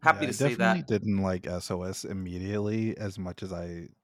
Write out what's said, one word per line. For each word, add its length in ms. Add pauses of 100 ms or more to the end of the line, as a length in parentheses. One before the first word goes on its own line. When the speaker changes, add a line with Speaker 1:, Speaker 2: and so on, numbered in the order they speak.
Speaker 1:
Happy 220
Speaker 2:
Yeah, 20
Speaker 1:
to 20
Speaker 2:
I 40
Speaker 1:
see 160
Speaker 2:
definitely 320
Speaker 1:
that. 60
Speaker 2:
didn't 340
like 260
S 240
O 120
S 200
immediately 920
as 200
much 240
as 120
I 340 (160)